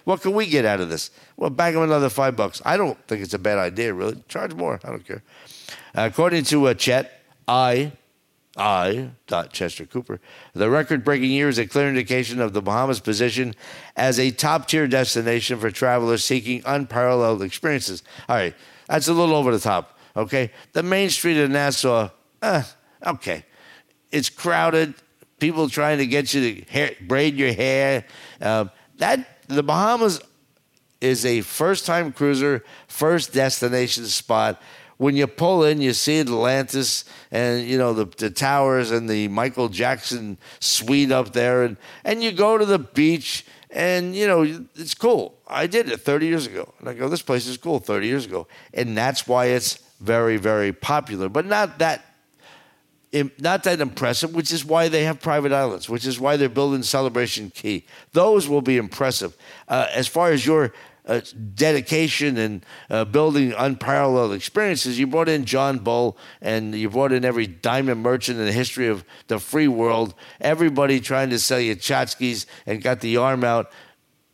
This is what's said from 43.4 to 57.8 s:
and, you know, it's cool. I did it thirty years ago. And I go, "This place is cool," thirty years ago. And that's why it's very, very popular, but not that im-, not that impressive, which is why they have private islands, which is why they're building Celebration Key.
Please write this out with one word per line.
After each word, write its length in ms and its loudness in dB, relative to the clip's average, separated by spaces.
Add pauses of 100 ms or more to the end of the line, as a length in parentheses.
and, 480 -2
you 100 0
know, 380 2 (100)
it's 200 -8
cool. 520 0
I 200 -2
did 240 0
it 100 -4
thirty 280 0
years 180 -2
ago. 340 -10
And 80 -12
I 60 -8
go, 160 -4
"This 100 -4
place 260 -2
is 120 -8
cool," 200 -2
thirty 280 -2
years 180 -2
ago. 240 -8 (240)
And 240 -2
that's 320 -2
why 200 2
it's 300 -2 (220)
very, 380 2
very 340 0
popular, 560 -4
but 160 -2
not 360 -2
that 220 -2 (1120)
im-, 260 0
not 260 0
that 160 2
impressive, 540 -2
which 160 -2
is 140 -4
why 240 2
they 160 2
have 160 -2
private 320 0
islands, 380 -2
which 160 -4
is 120 -2
why 180 2
they're 120 4
building 340 0
Celebration 680 -2
Key. 340 -6 (280)